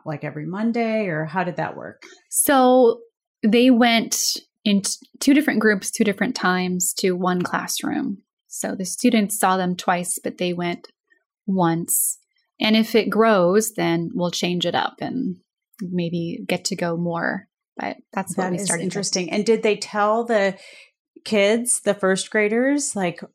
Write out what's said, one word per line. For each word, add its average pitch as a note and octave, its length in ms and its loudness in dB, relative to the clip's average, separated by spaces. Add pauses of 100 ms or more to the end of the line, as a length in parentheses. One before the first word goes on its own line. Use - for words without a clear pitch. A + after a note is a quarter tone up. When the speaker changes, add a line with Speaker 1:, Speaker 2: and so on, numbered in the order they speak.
Speaker 1:
like, D3 160 -6
every D3+ 240 -8
Monday, A3 600 -2
or D#3+ 180 -2
how E3 180 -2
did F3 140 -4
that - 200 -6
work? - 260 -16 (280)
Speaker 2:
So B3+ 680 6 (440)
they A#3+ 280 6
went A#3 440 4 (480)
in G3+ 180 2
t-, - 80 -4 (280)
two C#4+ 160 4
different D4 240 2
groups, G#3+ 320 0
two - 140 0
different G3+ 320 -2
times F#3 640 -2
to F#3 180 2
one F3+ 260 0
classroom. - 760 -4 (280)
So - 320 -8
the F#3 60 -6
students A3 520 0
saw F#3 200 2
them F3+ 180 -2
twice, F3+ 480 -2
but - 160 -8
they F3+ 140 -2
went F3 340 -6 (580)
once. E3+ 760 0 (420)
And A3 160 4
if A3 180 0
it G3+ 160 2
grows, G#3 640 4
then E3+ 380 0
we'll F3 160 0
change F3 340 -2
it E3+ 120 -2
up - 240 -2
and - 380 -6 (420)
maybe F3 640 -4
get F3+ 200 -4
to F#3 100 -4
go E3+ 200 -4
more. F3 520 -4 (280)
But - 200 -8 (160)
that's - 240 -6
what F#3 80 -2
Speaker 1:
That F#3 80 -4
Speaker 2:
we F3 60 -4
Speaker 1:
is G3 80 -6
Speaker 2:
started E3+ 160 -2
with. - 20 -4
Speaker 1:
interesting. F#3 480 -4
And G#3 120 -2
did A3 200 2
they G#3 120 2
tell G#3+ 480 -2
the G3 320 0 (680)
kids, A3 560 2
the G3+ 140 0
first F#3+ 360 0
graders, A#3+ 640 0
like, F3 240 -2 (140)